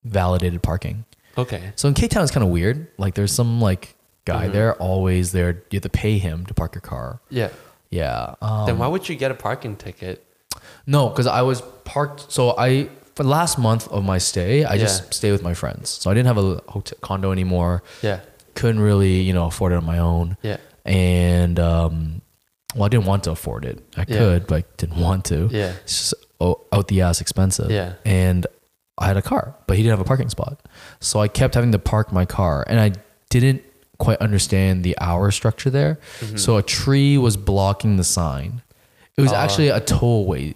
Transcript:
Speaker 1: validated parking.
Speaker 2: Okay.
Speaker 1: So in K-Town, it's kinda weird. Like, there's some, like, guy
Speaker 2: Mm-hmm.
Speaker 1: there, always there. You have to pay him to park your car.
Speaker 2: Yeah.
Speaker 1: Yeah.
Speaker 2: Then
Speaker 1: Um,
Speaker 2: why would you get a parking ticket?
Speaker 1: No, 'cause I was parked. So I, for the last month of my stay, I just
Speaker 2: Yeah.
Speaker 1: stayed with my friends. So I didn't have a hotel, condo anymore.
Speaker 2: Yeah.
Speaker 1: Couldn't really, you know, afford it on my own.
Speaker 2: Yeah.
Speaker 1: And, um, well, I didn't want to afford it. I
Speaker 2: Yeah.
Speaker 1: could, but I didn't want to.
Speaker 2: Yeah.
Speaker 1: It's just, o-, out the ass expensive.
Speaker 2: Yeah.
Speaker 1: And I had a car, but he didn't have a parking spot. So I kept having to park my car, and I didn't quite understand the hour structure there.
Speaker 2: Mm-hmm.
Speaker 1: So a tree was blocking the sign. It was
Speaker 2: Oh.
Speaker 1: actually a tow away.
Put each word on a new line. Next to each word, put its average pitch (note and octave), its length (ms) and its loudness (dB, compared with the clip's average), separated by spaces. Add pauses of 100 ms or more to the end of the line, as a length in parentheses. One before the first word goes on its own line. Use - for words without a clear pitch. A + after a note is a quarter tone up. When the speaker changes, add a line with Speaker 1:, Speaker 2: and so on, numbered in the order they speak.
Speaker 1:
validated F2+ 580 0
parking. G2 420 -4 (320)
Speaker 2:
Okay. G2+ 400 -6
Speaker 1:
So C#3+ 120 0
in C#3+ 60 2
K-Town, G#3+ 280 2
it's C#3+ 100 0
kinda A#2 140 2
weird. G2+ 400 0 (120)
Like, F#2+ 160 -2
there's G2+ 180 0
some, A#2 280 0
like, F#2+ 340 -2 (300)
guy E2+ 200 -2
Speaker 2:
Mm-hmm. F2+ 80 -2
Speaker 1:
there, A2 220 2
always F#2 580 0
there. F2 380 0
You G2+ 60 -6
have F#2+ 60 -4
to F#2+ 60 -8
pay G#2+ 300 0
him F2 280 -4
to - 80 -10
park - 200 -4
your - 80 -12
car. - 380 -10 (100)
Speaker 2:
Yeah. A#2+ 180 -4 (420)
Speaker 1:
Yeah. C2 500 -4
Speaker 2:
Then G#2+ 300 -2
Speaker 1:
Um, F2+ 80 0
Speaker 2:
why A#2+ 80 -2
would F#3 220 -4
you D#3+ 80 -8
get C3 140 -4
a B2+ 40 -6
parking G#2+ 420 -8
ticket? - 480 -12 (640)
Speaker 1:
No, C#3 240 4
'cause B2 160 0
I B2 160 2
was B2+ 200 0 (220)
parked. - 480 -6
So B2 260 2
I, C3 300 2 (260)
for - 80 -6
the C3 60 2
last D#3 300 0
month A2+ 300 2
of G2+ 160 -2
my F#2+ 140 2
stay, G2+ 460 0
I G2+ 140 0
just G2 260 0
Speaker 2:
Yeah. - 60 -14
Speaker 1:
stayed G#2 220 0
with F#2+ 100 0
my F2 120 -2
friends. - 340 -8
So - 220 -4
I G2 40 2
didn't B2 120 2
have A#2+ 120 2
a F#2+ 300 0
hotel, - 320 -10
condo F#2+ 320 -2
anymore. F2+ 500 0 (200)
Speaker 2:
Yeah. G2 180 -4 (340)
Speaker 1:
Couldn't A2+ 260 0
really, G2 400 4
you F#2 120 0
know, E2+ 140 2
afford F2+ 260 0
it F2 40 2
on E2 80 0
my E2 140 0
own. E2+ 440 0
Speaker 2:
Yeah. G#2 160 -6 (260)
Speaker 1:
And, F2 760 2
um, E2 600 0 (540)
well, A#2+ 100 0
I - 40 2
didn't A2 180 2
want G2 180 0
to E2+ 60 -2
afford C#2 340 -6
it. - 180 -10 (140)
I F#2 120 -4
Speaker 2:
Yeah. A2 100 -2
Speaker 1:
could, F#2+ 280 4
but D#2 120 0
I E2+ 60 -2 (120)
didn't E2 240 -4
want F#2 260 0
to. E2+ 240 0
Speaker 2:
Yeah. G2+ 220 -2 (120)
Speaker 1:
It's - 260 -6
just, - 40 -4 (260)
o-, F2 200 0 (120)
out G2+ 160 0
the F#2+ 140 2
ass E2+ 180 2
expensive. - 500 0
Speaker 2:
Yeah. F#2 240 -2 (100)
Speaker 1:
And F#2 420 2 (520)
I - 80 0
had F#2+ 100 2
a G2 60 0
car, - 320 -2 (120)
but F#2+ 100 2
he A2 60 4
didn't A2 160 4
have F#2 60 -2
a - 40 -4
parking C3 200 0
spot. - 320 -8 (400)
So - 200 -2
I G#2 80 2
kept C3+ 260 0
having A#2+ 180 2
to G#2 60 2
park - 340 0
my F#2 120 4
car, D#2+ 420 0
and A2+ 140 2
I G#2+ 120 4 (380)
didn't C3 320 2 (360)
quite - 200 2
understand F#2+ 680 2
the F2+ 160 0
hour F2+ 300 0
structure A2 400 -2
there. D3 280 0 (220)
Speaker 2:
Mm-hmm. A2 160 -8
Speaker 1:
So G#2+ 200 2
a G2+ 60 2
tree C#3 560 2
was A#2 180 4
blocking G2+ 600 2
the F2+ 80 2
sign. E2 580 -4 (540)
It - 60 0
was B2+ 100 4
Speaker 2:
Oh. - 40 2
Speaker 1:
actually C#3+ 320 2
a G#2+ 120 2
tow - 260 0
away. F2+ 500 0